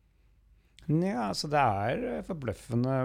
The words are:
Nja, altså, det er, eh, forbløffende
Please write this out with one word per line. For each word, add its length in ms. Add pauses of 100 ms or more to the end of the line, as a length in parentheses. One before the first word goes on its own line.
(840)
Nja, 400
altså, 260
det 80
er, 480
eh, 160
forbløffende 720 (120)